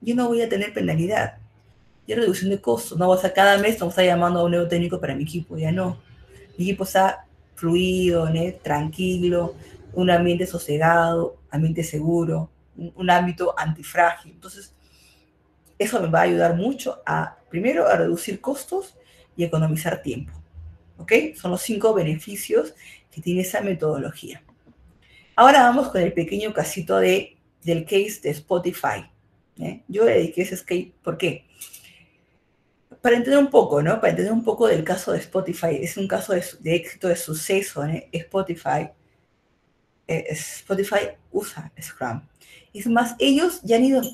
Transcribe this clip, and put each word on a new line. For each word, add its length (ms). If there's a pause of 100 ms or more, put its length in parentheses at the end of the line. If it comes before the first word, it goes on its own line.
yo 140
no 140
voy 140
a 60
tener 240
penalidad, 680 (680)
y 60
reducción 360
de 100
costos, 380
no 100
vas 160
a, 80
cada 260
mes 200
vamos 200
a 40
estar 140
llamando 240
a 40
un 80
nuevo 160
técnico 320
para 140
mi 100
equipo, 320
ya 160
no, 280 (560)
mi 80
equipo 200
está 420 (300)
fluido, 760
¿no? 220 (100)
Tranquilo, 920 (380)
un 160
ambiente 360
sosegado, 920 (120)
ambiente 320
seguro, 680 (260)
un, 180
un 160
ámbito 480
antifrágil. 760
Entonces, 400 (1080)
eso 220
me 80
va 120
a 20
ayudar 320
mucho 500
a, 320 (140)
primero, 380
a 80
reducir 440
costos 560 (400)
y 80
economizar 560
tiempo, 320 (640)
¿ok? 140 (220)
Son 160
los 100
cinco 320
beneficios 840 (360)
que 100
tiene 200
esa 200
metodología. 840 (920)
Ahora 280
vamos 260
con 120
el 120
pequeño 420
casito 440
de, 380 (260)
del 220
case 380
de 80
Spotify, 800 (480)
¿eh? 300
Yo 160
le 80
dediqué 300
ese 220
case, 280 (100)
¿por 160
qué? 260 (1600)
Para 140
entender 220
un 120
poco, 320
¿no? 180
Para 100
entender 220
un 100
poco 240
del 160
caso 300
de 60
Spotify. 600
Es 160
un 120
caso 240
de 100
su-, 200
de 120
éxito, 340
de 80
suceso, 680
¿eh? 260
Spotify, 800 (1200)
eh, 220
Spotify 800 (200)
usa 400 (100)
Scrum. 420 (500)
Es 140
más, 320
ellos 440
ya 140
han 80
ido, 180 (120)